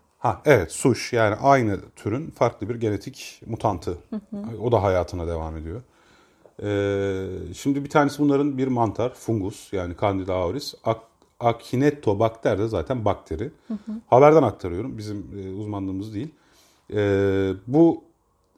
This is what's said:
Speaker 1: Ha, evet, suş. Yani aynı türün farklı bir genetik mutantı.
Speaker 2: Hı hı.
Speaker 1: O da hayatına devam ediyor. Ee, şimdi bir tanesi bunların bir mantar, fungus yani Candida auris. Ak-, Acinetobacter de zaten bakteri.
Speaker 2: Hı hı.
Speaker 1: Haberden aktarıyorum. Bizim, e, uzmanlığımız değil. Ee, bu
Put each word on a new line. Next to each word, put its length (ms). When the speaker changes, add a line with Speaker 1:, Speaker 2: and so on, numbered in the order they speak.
Speaker 1:
Ha, 260
evet, 280
suş. 400
Yani 220
aynı 460
türün 340
farklı 380
bir 60
genetik 720
mutantı. 440
Speaker 2:
Hı 60
hı. 460
Speaker 1:
O 100
da 100
hayatına 440
devam 300
ediyor. 260
Ee, 920
şimdi 300
bir 60
tanesi 280
bunların 400
bir 100
mantar, 460
fungus 580
yani 280
Candida 340
auris. 400
Ak-, 180
Acinetobacter 1160
de 100
zaten 360
bakteri. 460
Speaker 2:
Hı 60
hı. 180
Speaker 1:
Haberden 360
aktarıyorum. 560
Bizim, 280
e, 220
uzmanlığımız 540
değil. 200
Ee, 600
bu 380